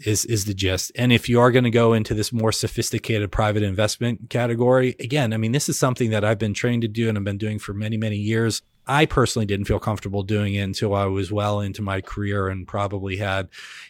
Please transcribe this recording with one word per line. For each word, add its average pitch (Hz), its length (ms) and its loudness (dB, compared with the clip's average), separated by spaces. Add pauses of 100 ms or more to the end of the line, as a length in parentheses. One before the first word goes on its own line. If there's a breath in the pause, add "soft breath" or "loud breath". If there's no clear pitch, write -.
is, 107 180 0
is 107 220 -2
the 104 80 -2
gist. 92 400 -2
And 123 180 4
if 117 160 2
you 120 100 4
are 123 120 8
gonna 123 180 4
go 113 240 4
into 110 220 0
this 107 180 -2
more 110 200 0
sophisticated 110 800 -2
private 107 320 2
investment 107 680 -2
category, 123 680 2
again, 120 360 0
I - 20 0
mean, 113 160 0
this 143 160 0
is - 100 -2
something 127 300 2
that 107 160 2
I've 110 140 2
been 107 160 0
trained 120 280 0
to 117 60 0
do 113 220 0
and 104 80 0
I've 98 60 -2
been 101 120 -4
doing 107 220 -4
for 101 160 -10
many, 107 240 -4
many 107 180 -2
years. 110 460 0 (240)
I 147 180 2
personally 120 400 0
didn't 101 220 -2
feel 101 120 2
comfortable 101 440 -4
doing 101 320 -2
it 101 60 -2
until 98 340 -2
I 98 100 2
was 98 260 -2
well 104 300 0
into 101 220 -6
my 98 180 -2
career 101 480 -4
and 95 180 -6
probably 98 520 -4
had, 98 320 -2 (400 loud breath)